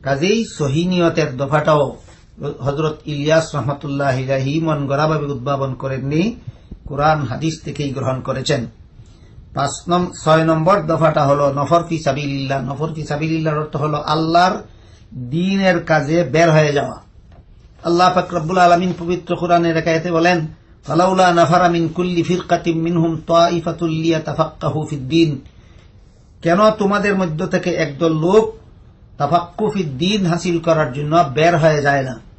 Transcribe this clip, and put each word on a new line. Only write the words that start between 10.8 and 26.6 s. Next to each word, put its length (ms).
দফাটা 440
হলো 280
নফর 360
ফি 100
সাবিলিল্লাহ। 600
নফর 320
ফি 100
সাবিলিল্লাহর 540
অর্থ 180
হলো 220
আল্লাহর 600
দ্বীনের 720
কাজে 400
বের 280
হয়ে 220
যাওয়া। 280
আল্লাহ 320
পাক 180
রব্বুল 240
আলামিন 420
পবিত্র 360
কোরআনের 420
এক 100
আয়াতে 240
বলেন, 360
"ফালাউলা 500
নাফারা 340
মিন 200
কুল্লি 360
ফিরকাতিম 540
মিনহুম 400
তাইফাতুল 640
লিয়াতাফাক্কাহু 1000
ফিদ্দীন", 520
কেন 280